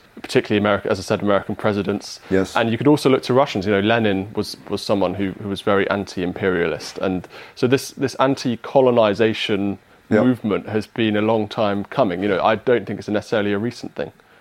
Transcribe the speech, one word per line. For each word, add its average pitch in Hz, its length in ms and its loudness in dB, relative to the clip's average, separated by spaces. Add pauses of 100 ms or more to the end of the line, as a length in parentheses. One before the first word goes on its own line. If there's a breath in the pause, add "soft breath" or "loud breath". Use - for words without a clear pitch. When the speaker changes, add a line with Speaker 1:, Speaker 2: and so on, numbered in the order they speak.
(220)
Speaker 1:
particularly - 380 0
America, 101 300 0
as 101 100 0
I - 20 -8
said, 104 200 -2
American 101 360 0
presidents. 101 720 -2
Speaker 2:
Yes. 95 260 0
Speaker 1:
And 113 160 2
you 117 60 0
could 123 100 0
also 147 220 4
look 131 140 2
to 127 100 -2
Russians. 123 320 2
You 104 80 2
know, 98 80 2
Lenin 107 520 0
was, - 220 -6 (140)
was 98 120 -4
someone 95 340 0
who, 98 180 -4
who 104 160 -10
was 98 100 -6
very 98 300 2
anti-imperialist, 90 1120 -2
and 92 280 -2 (280 loud breath)
so 127 120 0
this, 127 240 0
this - 240 -4
anti-colonization 113 1600 2 (280 soft breath)
Speaker 2:
Yep. 110 160 4
Speaker 1:
movement 110 460 0
has 107 160 -2
been 110 320 0
a 104 60 0
long 110 240 0
time 101 360 -2
coming. 92 380 0
You 104 80 0
know, 92 140 2
I 110 140 4
don't 110 280 0
think 101 140 -8
it's 98 100 -10
necessarily 104 440 0
a 101 40 0
recent 110 380 -6
thing. 73 160 -6 (300 soft breath)